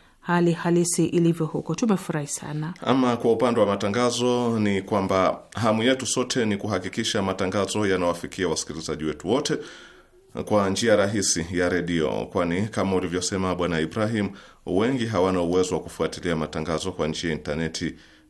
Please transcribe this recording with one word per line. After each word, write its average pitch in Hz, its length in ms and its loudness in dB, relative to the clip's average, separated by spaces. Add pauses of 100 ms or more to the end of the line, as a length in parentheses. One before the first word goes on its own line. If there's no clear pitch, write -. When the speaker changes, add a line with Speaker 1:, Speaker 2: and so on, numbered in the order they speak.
(200)
Speaker 1:
hali 175 320 4
halisi 170 540 2
ilivyo 170 400 2
huko. - 280 -4
Tumefurahi 175 520 0
sana. 151 540 -6
Speaker 2:
Ama 127 360 4
kwa 117 160 4
upande 117 280 4
wa 101 60 6
matangazo 120 920 2
ni 101 220 0
kwamba 95 580 2 (140)
hamu 110 280 2
yetu 131 240 2
sote 123 400 0
ni 104 100 0
kuhakikisha 101 680 -2
matangazo 95 640 0
yanawafikia 90 640 0
wasikilizaji 78 560 -4
wetu 78 240 -4
wote 143 300 0 (880)
kwa 101 260 2
njia 104 260 2
rahisi 98 560 0
ya 90 160 2
redio, 82 420 0 (220)
kwani 87 360 0
kama 95 280 0
ulivyosema 90 580 -2
Bwana 85 260 0
Ibrahim, 107 480 -2 (380)
wengi 113 400 0
hawana 92 360 2
uwezo 90 320 2
wa 80 60 0
kufuatilia 80 560 -4
matangazo 80 560 -4
kwa 78 160 -2
njia 80 220 -4
ya 78 60 -2
intaneti 80 580 -6 (360)